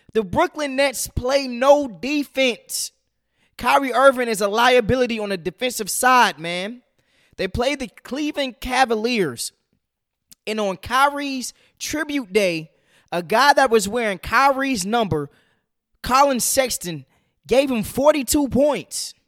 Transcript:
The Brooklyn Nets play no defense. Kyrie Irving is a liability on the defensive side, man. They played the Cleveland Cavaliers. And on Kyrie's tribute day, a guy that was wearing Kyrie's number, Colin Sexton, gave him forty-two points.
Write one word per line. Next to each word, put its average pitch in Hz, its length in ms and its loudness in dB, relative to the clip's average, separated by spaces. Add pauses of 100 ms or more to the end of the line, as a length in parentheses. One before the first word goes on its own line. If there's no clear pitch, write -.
(140)
The 220 100 0
Brooklyn 277 520 -2
Nets 277 320 -2
play 269 400 -2
no 277 400 4
defense. 262 1040 -4 (680)
Kyrie 269 360 0
Irving 247 360 4
is 208 120 -2
a 208 60 0
liability 240 720 2
on 208 100 -6
the 196 80 -4
defensive 190 520 -6
side, 240 500 2
man. 180 420 -8 (560)
They 180 100 -2
played 262 320 -2
the 254 80 -8
Cleveland 285 720 -6
Cavaliers. 226 920 -2 (920)
And 214 140 -6
on 196 180 -2
Kyrie's 277 760 -2 (260)
tribute 294 520 -6
day, 180 380 0 (420)
a 175 120 -4
guy 233 300 4
that 277 180 4
was 208 180 2
wearing 214 300 -4
Kyrie's 262 680 0
number, 185 460 -2 (720)
Colin 269 360 4
Sexton, 180 680 -4 (420)
gave 269 240 2
him 233 100 -2
forty-two 285 680 0
points. 247 680 -2 (120)